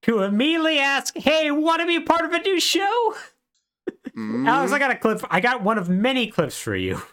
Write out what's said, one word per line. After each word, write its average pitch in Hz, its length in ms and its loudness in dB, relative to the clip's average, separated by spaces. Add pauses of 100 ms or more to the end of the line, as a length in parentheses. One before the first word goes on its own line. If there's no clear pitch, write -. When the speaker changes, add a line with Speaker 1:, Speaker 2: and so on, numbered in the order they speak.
Speaker 1:
Who 233 160 2
immediately 302 560 2
asks, 277 440 -2
"Hey, 302 280 2
wanna 320 360 0
be 339 140 0
part 330 240 2
of 320 80 -4
a 339 80 0
new 370 200 0
show?" 427 600 0
<laughs> - 40 -16 (920)
Speaker 2:
Mm. 240 320 -2
Speaker 1:
Alex, 254 240 2
I 285 60 0
got 277 120 2
a 233 60 0
clip. 220 240 -2 (100)
I 180 100 2
got 240 220 0
one 214 160 2
of 175 100 -4
many 226 400 2
clips 156 300 -2
for 107 160 -4
you. 92 260 -2 (120)